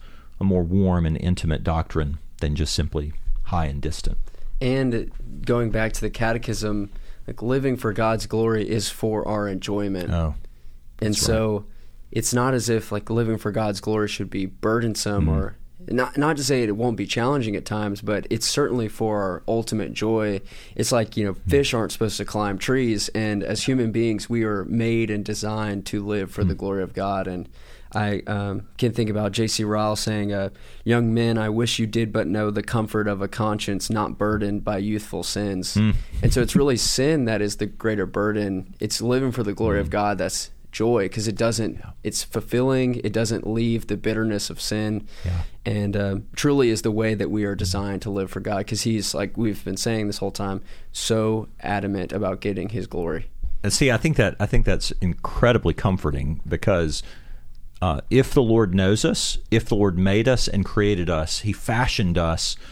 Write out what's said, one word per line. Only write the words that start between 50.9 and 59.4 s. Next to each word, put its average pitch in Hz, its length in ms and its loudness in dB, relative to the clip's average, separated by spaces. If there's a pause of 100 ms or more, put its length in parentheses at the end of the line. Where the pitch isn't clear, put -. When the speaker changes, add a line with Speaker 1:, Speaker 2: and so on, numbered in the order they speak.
Speaker 2:
so 110 560 0 (120)
adamant 98 520 -2
about 95 300 -2
getting 98 280 -2
his 95 180 -4
glory. 82 400 -4 (340)
Speaker 1:
And 101 100 0
see, 139 200 4
I 113 60 4
think 156 200 2
that, 104 220 4
I 104 80 2
think 120 180 6
that's - 240 2 (100)
incredibly - 760 2
comforting, 76 760 0
because, 85 540 2 (760)
uh, 85 300 0
if 131 240 4
the 139 80 0
Lord 113 320 4
knows 98 320 4
us, - 320 0 (140)